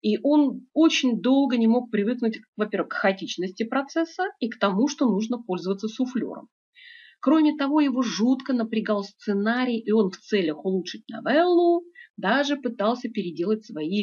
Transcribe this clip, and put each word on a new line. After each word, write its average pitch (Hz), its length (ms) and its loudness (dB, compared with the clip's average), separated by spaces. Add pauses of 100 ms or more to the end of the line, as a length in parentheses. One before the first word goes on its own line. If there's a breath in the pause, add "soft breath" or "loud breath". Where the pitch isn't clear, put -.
И 214 200 0
он 285 500 2
очень 269 480 2
долго 254 380 2
не 226 80 4
мог 240 240 2
привыкнуть, 220 500 -2 (160)
во-первых, 208 320 -2
к - 60 -12
хаотичности 190 720 -2
процесса 277 600 -4 (160)
и 233 80 -2
к 226 100 -10
тому, 202 300 2
что 285 180 0
нужно 220 360 0
пользоваться 185 460 -4
суфлером. 254 600 -6 (720 loud breath)
Кроме 302 380 4
того, 285 240 2
его 262 180 2
жутко 247 540 0
напрягал 220 500 -2
сценарий, 226 760 -2
и 208 140 -2
он 214 180 4
в - 60 -14
целях 170 480 -2
улучшить 190 460 -4
новеллу 339 760 2 (320 loud breath)
даже 269 400 0
пытался 240 540 -2
переделать 175 560 -4
свои 160 360 -4